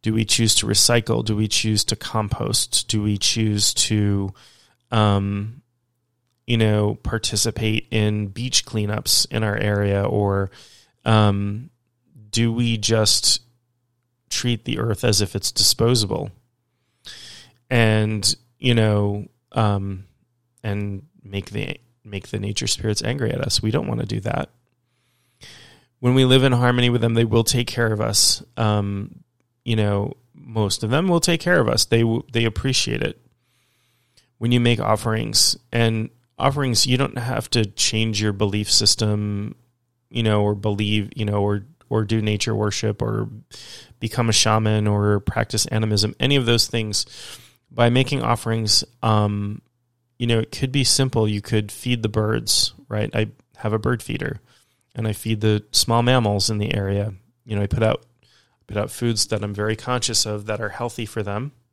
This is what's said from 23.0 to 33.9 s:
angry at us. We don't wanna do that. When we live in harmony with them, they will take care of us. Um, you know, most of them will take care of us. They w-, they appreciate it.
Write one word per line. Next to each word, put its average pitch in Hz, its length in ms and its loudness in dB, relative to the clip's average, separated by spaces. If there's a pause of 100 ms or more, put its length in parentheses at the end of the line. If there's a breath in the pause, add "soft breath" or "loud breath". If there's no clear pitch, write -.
angry 110 300 -2
at - 80 -4
us. - 200 0
We 107 120 0
don't 156 160 -2
wanna 113 180 -4
do 107 140 -4
that. - 280 -4 (1500 loud breath)
When 127 160 2
we 131 100 6
live 127 200 6
in 135 80 4
harmony 123 360 4
with 120 120 2
them, 113 140 2
they 117 100 4
will 113 180 4
take 120 240 0
care 117 260 0
of 107 80 -2
us. - 440 0 (120)
Um, 104 680 -2 (400)
you 117 100 0
know, 104 420 0 (160)
most 107 520 -2
of 110 60 -2
them 160 180 2
will 170 100 2
take 165 220 0
care 175 200 2
of 113 80 2
us. 117 160 2
They 117 180 2
w-, 113 200 0 (100)
they 117 120 0
appreciate - 580 -2
it. - 180 -6 (1160)